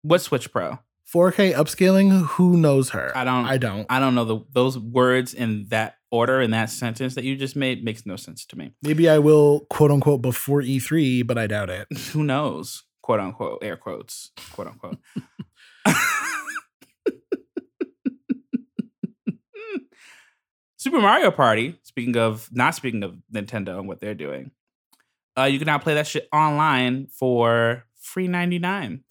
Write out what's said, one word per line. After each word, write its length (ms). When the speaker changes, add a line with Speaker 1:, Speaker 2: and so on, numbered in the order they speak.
Speaker 1:
What's 220
Switch 280
Pro? 260
Speaker 2:
Four 280
K 200
upscaling? 760
Who 300
knows 340
her? 260
Speaker 1:
I 80
don't 220
Speaker 2:
I 120
don't. 320
Speaker 1:
I 100
don't 140
know 100
the, 160
those 260
words 560
in 340
that 280
order, 300
in 120
that 180
sentence 440
that 100
you 120
just 200
made 280
makes 220
no 100
sense 300
to 120
me. 140
Speaker 2:
Maybe 260
I 100
will, 420
quote 200
unquote, 320
before 400
E 160
three, 440
but 160
I 80
doubt 240
it. 160
Speaker 1:
<laughs> 140
Who 120
knows? 600
Quote 180
unquote, 420
air 140
quotes, 540
quote 160
unquote. 300
<laughs> 80
Super 240
Mario 300
Party, 520
speaking 340
of, 360
not 220
speaking 280
of 140
Nintendo 460
and 100
what 120
they're 140
doing, 360
uh, 60
you 140
can 80
now 120
play 160
that 120
shit 260
online 760
for 760
free 300
ninety-nine. 840